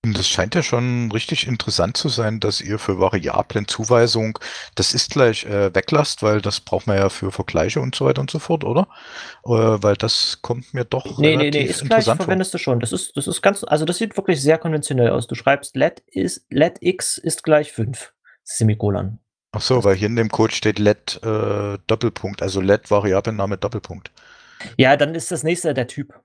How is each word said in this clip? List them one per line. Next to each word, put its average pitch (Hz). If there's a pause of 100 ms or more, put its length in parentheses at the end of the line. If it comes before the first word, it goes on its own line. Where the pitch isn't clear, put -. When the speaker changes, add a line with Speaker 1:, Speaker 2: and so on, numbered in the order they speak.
Speaker 1:
Und 107
das 98
scheint 95
ja 170
schon 120
richtig -
interessant 107
zu 117
sein, 110
dass 104
ihr 104
für 92
Variablenzuweisung 110 (360)
das -
Ist -
gleich, 120
äh, 101
weglasst, -
weil 107
das 101
braucht -
man 101
ja 98
für 98
Vergleiche 92
und 127
so 135
weiter 135
und 139
so 165
fort, 147
oder? 156 (560)
Äh, 120
weil 107
das -
kommt 123
mir 123
doch -
Speaker 2:
Nee, 151
nee, 147
nee, 147
Speaker 1:
relativ 139
Speaker 2:
Ist -
gleich -
Speaker 1:
interessant 214
vor. 180
Speaker 2:
verwendest 185
du -
schon. 123
Das 113
ist, -
das -
ist -
ganz, 196
also 156
das 170
sieht 226
wirklich 185
sehr 151
konventionell 147
aus. 120
Du -
schreibst -
let 143
is, -
let 170
x -
ist -
gleich 151
fünf, - (280)
Semikolon. 104 (340)
Speaker 1:
Ach 101
so, 127
weil 98
hier 101
in 117
dem 113
Code -
steht 104
let, -
äh, 104 (100)
Doppelpunkt, 107
also 95
let 98
Variablenname 101
Doppelpunkt. - (680)
Speaker 2:
Ja, 131
dann 147
ist 165
das 151
nächste 165
der 123
Typ. - (100)